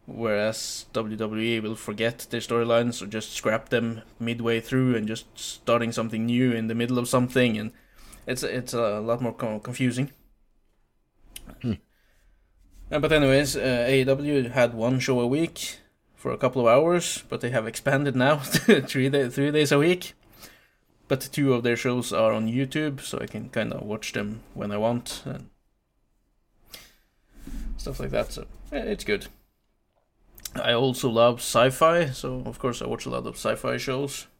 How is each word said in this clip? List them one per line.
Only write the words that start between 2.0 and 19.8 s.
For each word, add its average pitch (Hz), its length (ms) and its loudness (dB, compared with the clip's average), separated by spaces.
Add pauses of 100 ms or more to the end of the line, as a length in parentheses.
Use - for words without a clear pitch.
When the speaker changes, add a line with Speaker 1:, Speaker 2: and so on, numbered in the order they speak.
Speaker 1:
their 117 100 -2
storylines 117 600 2
or 98 40 -8
just 107 260 -8
scrap - 360 -2
them 117 340 -2 (160)
midway 117 420 -2
through 127 360 2
and 107 120 -2
just 113 180 -6 (120)
starting 117 540 0
something 113 340 -2
new 123 260 4
in 113 160 -2
the 113 60 -2
middle 120 240 0
of 120 100 0
something, 123 500 2
and 110 140 -6 (540)
it's, 127 160 -4
it's 120 300 -4
a 110 280 0
lot 117 200 0
more 117 140 -2
co-, 107 260 -6
confusing. 127 500 0 (1500)
Speaker 2:
Hmm. 117 120 -2 (1160)
Speaker 1:
Uh, 156 100 -2
but 156 120 2
anyways, 139 440 4
uh, 123 320 2
A 135 120 6
E 131 40 2
W 135 440 2
had 120 260 2
one 120 260 2
show 127 200 2
a 120 60 2
week 151 520 -2 (360)
for - 180 -6
a 120 60 -4
couple 127 240 0
of 117 60 6
hours, 165 600 4
but 131 140 -8
they 120 80 -2
have 113 160 0
expanded 139 500 0
now 135 200 4
<laughs> 139 160 -6 (140)
to 185 140 8
three 131 300 0
day-, 135 180 2
three 143 220 0
days 151 220 4
a 143 60 6
week. 175 360 2 (920)